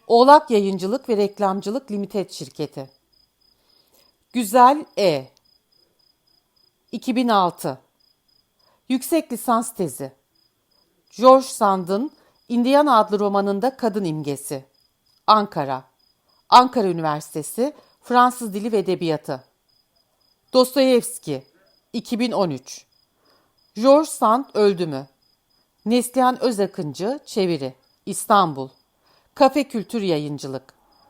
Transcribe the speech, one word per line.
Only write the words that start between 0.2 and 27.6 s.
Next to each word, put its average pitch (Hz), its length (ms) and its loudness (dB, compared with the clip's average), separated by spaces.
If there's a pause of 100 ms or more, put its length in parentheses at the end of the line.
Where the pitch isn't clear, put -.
Yayıncılık 196 580 -2
ve 233 80 -2
Reklamcılık 202 760 -4
Limited 196 400 -8
Şirketi. 139 600 -12 (1400)
Güzel 247 520 2 (140)
E. 151 280 0 (1700)
İki 240 240 -6
bin 247 120 0
altı. 180 500 0 (1080)
Yüksek 269 440 -2
lisans 233 420 -2
tezi. 139 380 -8 (1040)
George 262 300 6
Sand'ın 196 640 -2 (380)
Indiana 254 500 2
adlı 208 200 0
romanında 202 580 -2
kadın 208 280 -4
imgesi. 143 600 -8 (640)
Ankara. 160 580 0 (640)
Ankara 247 400 6
Üniversitesi 165 880 -4 (280)
Fransız 247 520 2
Dili 208 180 -6
ve 220 60 0
Edebiyatı. 160 680 -4 (1080)
Dostoyevski. 247 920 0 (500)
İki 233 260 -8
bin 240 140 -4
on 180 180 -2
üç. - 360 -12 (880)
George 277 340 4
Sand 247 360 0 (100)
öldü 202 320 0
mü? 139 200 -8 (800)
Neslihan 247 560 0
Özakıncı, 196 840 -4
çeviri. 165 480 -4 (320)